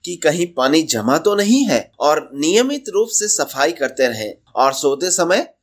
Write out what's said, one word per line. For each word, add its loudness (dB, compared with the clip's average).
कि -8
कहीं 0
पानी 2
जमा 0
तो 0
नहीं 2
है 2
और 0
नियमित 0
रूप 0
से -2
सफाई -2
करते -2
रहें -6
और 4
सोते -2
समय 0